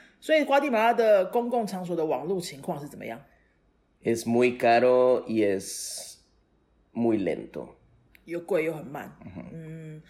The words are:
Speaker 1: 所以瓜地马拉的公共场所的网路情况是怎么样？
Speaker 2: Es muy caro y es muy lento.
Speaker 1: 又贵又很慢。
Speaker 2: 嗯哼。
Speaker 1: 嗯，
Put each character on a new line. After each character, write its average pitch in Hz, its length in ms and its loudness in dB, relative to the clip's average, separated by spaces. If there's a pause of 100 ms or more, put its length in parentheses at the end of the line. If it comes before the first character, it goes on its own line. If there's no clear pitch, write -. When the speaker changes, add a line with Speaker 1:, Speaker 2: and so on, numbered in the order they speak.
(220)
Speaker 1:
所 311 120 0
以 302 120 4
瓜 277 120 4
地 285 120 2
马 226 100 2
拉 226 140 4
的 214 320 6
公 240 240 -2
共 233 180 0
场 185 160 -8
所 175 120 -6
的 160 100 0
网 139 200 -2
路 185 140 -2
情 143 220 -10
况 156 180 -6
是 147 80 -12
怎 131 100 -18
么 101 80 -14
样？ 113 160 -10 (840)
Speaker 2:
Es 113 220 0
muy 123 320 2
caro 127 680 4
y 110 160 0
es - 720 -4 (800)
muy 113 240 2
lento. 73 540 -6 (520)
Speaker 1:
又 165 160 -10
贵 170 240 -2
又 160 100 -4
很 151 120 -12
慢。 - 300 -14 (100)
Speaker 2:
嗯 - 100 -16
哼。 - 160 -14
Speaker 1:
嗯， 160 580 -16